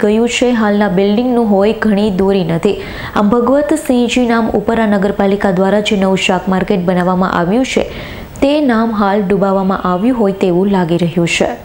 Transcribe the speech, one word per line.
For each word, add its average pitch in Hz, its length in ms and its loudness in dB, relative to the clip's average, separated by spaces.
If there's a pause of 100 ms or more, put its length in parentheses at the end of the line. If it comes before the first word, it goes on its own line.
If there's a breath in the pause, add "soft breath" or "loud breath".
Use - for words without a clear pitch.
ગયું 220 240 2
છે. 240 240 0
હાલના 208 400 0
બિલ્ડિંગનું 220 600 2
હોય 208 260 2
ઘણી 208 400 0
દોરી 196 320 2
નથી. 202 240 0 (380 loud breath)
આમ 208 200 2
ભગવતસિંહજી 247 960 0
નામ 226 260 0
ઉપર 226 260 0
આ 220 140 0
નગરપાલિકા 196 640 0
દ્વારા 196 200 2
જે 208 180 -2
નવું 190 220 2
શાક 180 300 -2
માર્કેટ 190 380 0
બનાવવામાં 180 480 0
આવ્યું 196 380 0
છે - 120 0 (560 loud breath)
તે 277 100 2 (120)
નામ 233 360 0
હાલ 208 240 0
ડૂબાવવામાં 190 680 0
આવ્યું 226 280 0
હોય 196 240 0
તેવું 185 280 2
લાગી 175 280 0
રહ્યું 170 380 0
છે. - 120 0 (160)